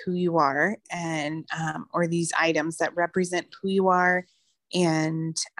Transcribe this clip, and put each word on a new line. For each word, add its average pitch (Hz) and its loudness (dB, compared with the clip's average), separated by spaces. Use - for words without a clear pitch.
who 185 -2
you 175 0
are 151 2
and, 160 -6
um, 160 -6
or 170 0
these 170 -2
items 160 0
that - -2
represent 175 -2
who 196 -4
you 190 2
are 180 2
and, 160 2